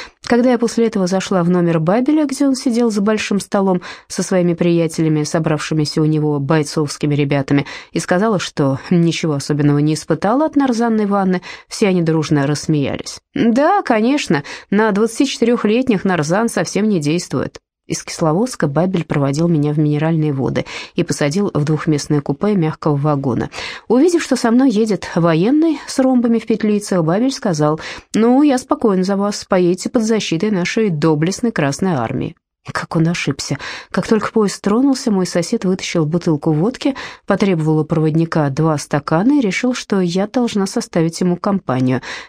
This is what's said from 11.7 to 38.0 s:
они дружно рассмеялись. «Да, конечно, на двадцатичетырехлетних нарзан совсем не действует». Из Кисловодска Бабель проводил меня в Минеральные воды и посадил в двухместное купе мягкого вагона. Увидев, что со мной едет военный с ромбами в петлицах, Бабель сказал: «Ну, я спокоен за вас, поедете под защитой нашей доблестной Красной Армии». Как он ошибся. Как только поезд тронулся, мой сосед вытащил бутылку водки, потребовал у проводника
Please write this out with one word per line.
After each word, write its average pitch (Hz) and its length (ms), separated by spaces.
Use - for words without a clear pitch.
они 185 120
дружно 156 460
рассмеялись. 147 760
«Да, 285 480
конечно, 220 600
на 214 200
двадцатичетырехлетних 226 1160
нарзан 180 420
совсем 202 400
не 202 100
действует». 147 600
Из - 140
Кисловодска 170 640
Бабель 165 380
проводил 143 420
меня 151 260
в 151 60
Минеральные 151 540
воды 131 320
и 175 80
посадил 156 500
в 147 80
двухместное 147 580
купе 202 360
мягкого 156 400
вагона. 139 520
Увидев, 320 380
что - 100
со 233 160
мной 254 200
едет 214 440
военный 220 720
с - 140
ромбами 247 400
в 220 60
петлицах, 208 580
Бабель 202 260
сказал: 156 480
«Ну, 240 300
я 277 160
спокоен 220 460
за 196 120
вас, 202 280
поедете 185 440
под 226 140
защитой 208 480
нашей 202 400
доблестной 160 600
Красной 165 400
Армии». 127 420
Как - 240
он 160 100
ошибся. 147 520
Как - 160
только 214 240
поезд 214 280
тронулся, 247 520
мой 185 120
сосед 180 400
вытащил 180 400
бутылку 165 460
водки, 247 460
потребовал 170 540
у 151 60
проводника 156 640